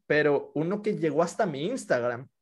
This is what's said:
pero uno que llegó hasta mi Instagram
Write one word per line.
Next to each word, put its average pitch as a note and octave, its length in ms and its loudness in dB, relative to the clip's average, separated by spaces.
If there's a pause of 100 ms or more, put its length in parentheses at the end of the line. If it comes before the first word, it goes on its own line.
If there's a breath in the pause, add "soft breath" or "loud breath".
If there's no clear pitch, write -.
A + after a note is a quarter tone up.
pero D3 500 2
uno F3 260 -2
que G#3 160 -2
llegó D#3 260 2
hasta G#3 220 -2
mi D3 220 -4
Instagram B2 600 -2 (140)